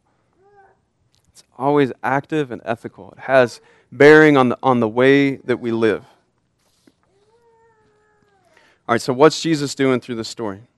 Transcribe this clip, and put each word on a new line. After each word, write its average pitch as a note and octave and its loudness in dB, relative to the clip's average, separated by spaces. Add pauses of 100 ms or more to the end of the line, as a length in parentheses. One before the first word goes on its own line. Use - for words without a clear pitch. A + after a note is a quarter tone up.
(1300)
It's - -20 (160)
always C#3 -2 (100)
active C#3 -6
and G2+ -14
ethical. - -12
It - -20
has B2+ 0 (300)
bearing D3+ 6
on B2+ 2
the, - -6
on B2+ 0
the A2+ -2
way C3+ 0
that A#2 -6
we A2+ -8
live. A2+ -2 (2750)
All A#2 -2
right, A2+ -4
so - -8
what's C#3+ 2
Jesus D3 -6
doing C3 -2
through A#2+ -12
this A2 -12
story? G#2 -12 (180)